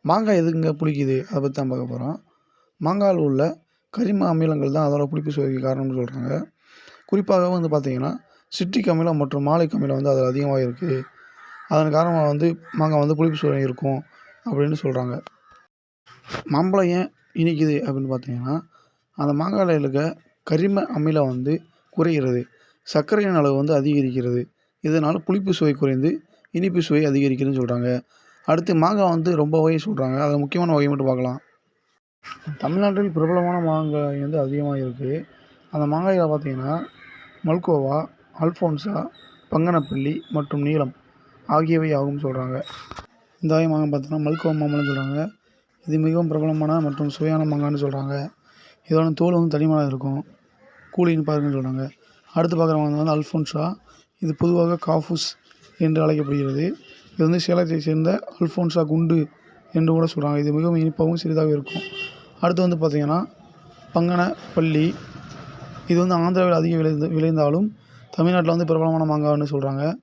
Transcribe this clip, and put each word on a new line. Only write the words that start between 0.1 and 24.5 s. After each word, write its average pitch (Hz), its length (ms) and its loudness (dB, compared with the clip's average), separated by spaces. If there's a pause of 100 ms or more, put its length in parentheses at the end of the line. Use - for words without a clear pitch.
எதுக்குங்க 160 320 0
புளிக்குது? 143 440 0 (100)
அதை 151 140 -4
பத்தி 139 160 -2
தான் 131 160 -4
பார்க்க 123 220 -6
போறோம். 131 240 -8 (640)
மாங்காயில் 185 420 2
உள்ள 139 180 2 (520)
கரிம 202 320 0
அமிலங்கள் 156 500 0
தான் 156 120 2
அதோட 143 180 0
புளிப்பு 151 260 -4
சுவைக்கு 135 300 -2
காரணம்னு 131 360 -2
சொல்றாங்க. 127 380 -4 (720)
குறிப்பாக 190 440 2
வந்து 170 200 0
பார்த்தீங்கன்னா, 139 420 -2 (400)
சிட்ரிக் 196 380 -2
அமிலம் 165 280 2
மற்றும் 143 280 -2
மாலிக் 160 300 2
அமிலம் 139 240 0
வந்து 139 140 2
அதில் 127 180 2
அதிகமாக 139 300 0
இருக்கு. 127 300 -4 (760)
அதன் 156 240 4
காரணமா 165 360 2
வந்து 147 220 2 (220)
மாங்காய் 156 320 2
வந்து 151 140 2
புளிப்பு 156 240 2
சுவை 139 200 0
இருக்கும் 135 380 -2 (440)
அப்படின்னு 147 360 0
சொல்றாங்க. 127 360 -2 (1300)
மாம்பழம் 180 460 2
ஏன் 180 180 0 (260)
இனிக்குது 156 460 2
அப்படின்னு 135 300 -4
பார்த்தீங்கன்னா, 127 440 -4 (640)
அந்த 147 160 0
மாங்காயில 170 460 2
இருக்க 139 200 0 (480)
கரிம 196 460 2
அமிலம் 151 380 2
வந்து 131 240 -2 (380)
குறைகிறது, 135 500 0 (440)
சர்க்கரையின் 185 540 2
அளவு 139 160 2
வந்து 147 180 0
அதிகரிக்கிறது. 131 680 0 (400)